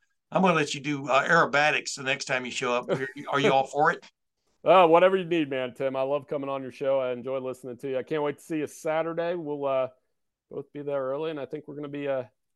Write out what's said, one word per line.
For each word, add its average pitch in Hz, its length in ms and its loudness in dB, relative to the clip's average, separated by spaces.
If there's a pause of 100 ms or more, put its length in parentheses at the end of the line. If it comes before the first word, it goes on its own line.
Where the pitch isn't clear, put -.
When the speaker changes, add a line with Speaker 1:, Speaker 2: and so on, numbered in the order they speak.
(300)
Speaker 1:
I'm 165 120 0
gonna 185 120 4
let 151 200 0
you 143 60 -8
do, 139 280 -6
uh, 135 180 4
aerobatics 143 680 2
the - 80 -10
next 135 240 -4
time 127 180 -2
you 120 60 -8
show 123 240 -2
up. 123 160 -2
Are 135 260 -2
you, 143 140 -14
are 143 100 2
you 147 120 4
all 135 140 4
for 151 260 2
it? - 180 -8
Speaker 2:
<laughs> - 40 -20 (520)
Uh, 180 200 8
whatever 175 280 8
you 190 120 0
need, 160 240 -2
man, 127 240 -4
Tim. 135 200 -4
I 135 60 -2
love 135 260 -2
coming 139 220 -6
on 135 140 -4
your 127 100 -12
show. 135 260 0
I 127 140 -2
enjoy 123 240 -6
listening 127 400 -8
to 135 140 -8
you. 127 80 -2
I 123 40 -6
can't 151 200 -4
wait 147 160 -4
to - 40 -20
see 160 180 -4
you 143 60 -4
Saturday. 165 680 -4
We'll, 147 320 -6
uh, 131 220 0 (600)
both - 220 -12
be 143 80 -12
there 143 220 -4
early, 143 280 -4
and 156 80 -8
I 139 60 -8
think 151 240 -12
we're 147 60 -12
gonna 147 140 -10
be, 143 200 -6
uh, 135 140 -2 (340)